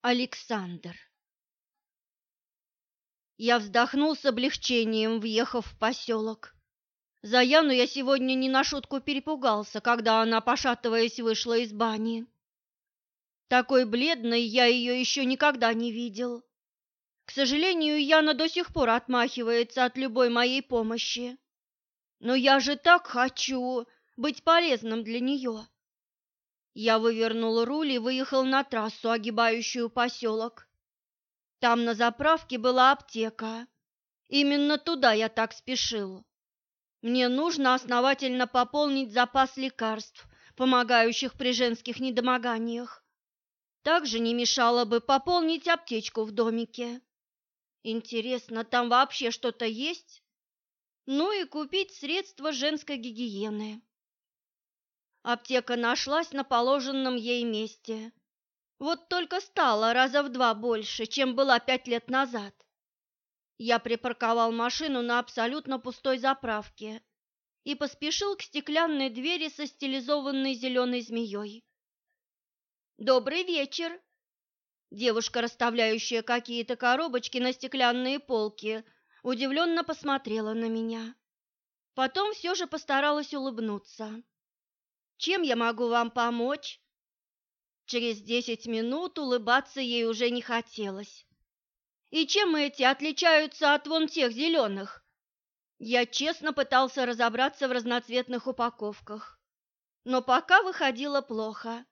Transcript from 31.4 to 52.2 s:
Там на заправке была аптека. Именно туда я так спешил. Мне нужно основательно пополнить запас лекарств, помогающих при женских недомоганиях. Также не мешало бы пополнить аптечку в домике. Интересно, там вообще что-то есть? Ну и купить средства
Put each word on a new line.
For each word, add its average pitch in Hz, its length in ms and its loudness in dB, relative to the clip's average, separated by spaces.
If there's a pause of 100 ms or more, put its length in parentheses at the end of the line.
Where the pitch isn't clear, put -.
Там 233 280 4
на 233 80 0
заправке 254 640 2
была 254 340 6
аптека. 220 720 -6 (640)
Именно 285 480 4
туда 269 380 2
я 220 160 0
так 220 240 -2
спешил. 208 720 -6 (760)
Мне 247 280 2
нужно 277 440 2
основательно 254 760 0
пополнить 269 680 0
запас 254 420 2
лекарств, 220 720 -6 (260)
помогающих 247 840 2
при 247 140 0
женских 233 460 -2
недомоганиях. 240 1040 -2 (760)
Также 294 380 0
не 233 160 0
мешало 240 500 2
бы 233 160 0
пополнить 320 680 0
аптечку 233 560 -2
в 214 80 -10
домике. 233 680 -4 (840)
Интересно, 226 800 -6
там 240 260 0
вообще 254 400 2
что-то 233 340 -6
есть? 254 580 -8 (840)
Ну 302 260 0
и 370 140 -2
купить 302 480 -6
средства 311 580 -6